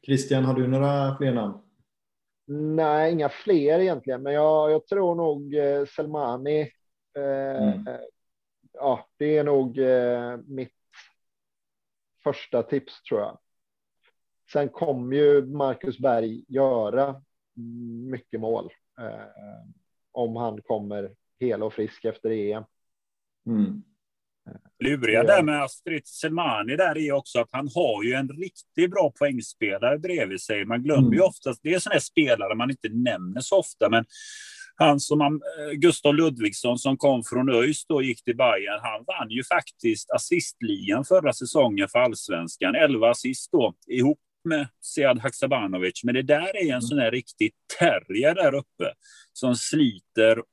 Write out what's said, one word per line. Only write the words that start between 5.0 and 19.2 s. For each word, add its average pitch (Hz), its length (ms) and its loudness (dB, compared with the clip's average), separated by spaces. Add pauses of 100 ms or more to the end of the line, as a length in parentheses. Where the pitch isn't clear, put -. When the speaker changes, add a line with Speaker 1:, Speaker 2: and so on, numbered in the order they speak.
Speaker 2:
nog, 147 400 -4
eh, 143 320 0
Selmani, 147 720 -4 (580)
eh, 135 440 -4
Speaker 1:
Mm. 104 220 0 (880)
Speaker 2:
ja, 131 440 -2
det 151 220 0
är 147 60 2
nog, 131 340 2
eh, 123 580 0 (100)
mitt 131 280 -12 (1500)
första 127 400 -2
tips, - 400 -6
tror - 180 -2
jag. 104 180 -8 (1120)
Sen 143 160 0
kommer 131 480 -4
ju 147 300 6
Marcus 131 520 -4
Berg 120 500 -2
göra 131 720 0 (880)
mycket 120 300 -10
mål, 110 320 -4 (280)
eh, 107 720 -16 (400)